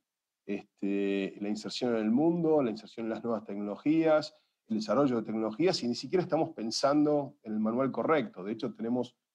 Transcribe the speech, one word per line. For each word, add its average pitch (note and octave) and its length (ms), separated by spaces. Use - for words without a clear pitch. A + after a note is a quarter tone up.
este, G2 920
la G#2 100
inserción A2 460
en A2 60
el G#2+ 100
mundo, D#3 520
la A#2+ 80
inserción A2 340
en A2 60
las G#2+ 120
nuevas A2+ 220
tecnologías, D3 920
el A2 100
desarrollo A#2 400
de A2 60
tecnologías, A2 600
y A#2+ 40
ni A#2+ 80
siquiera E3 280
estamos D#3 260
pensando C#3+ 920
en A2 100
el G#2+ 60
manual A#2 320
correcto. A#2 520
De G2+ 80
hecho, A2 220
tenemos, A#2+ 420